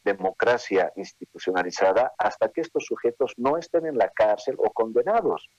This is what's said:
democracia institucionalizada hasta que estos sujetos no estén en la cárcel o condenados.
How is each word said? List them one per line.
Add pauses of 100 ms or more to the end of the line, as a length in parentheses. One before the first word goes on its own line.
democracia
institucionalizada
hasta
que
estos
sujetos
no
estén
en
la
cárcel
o
condenados.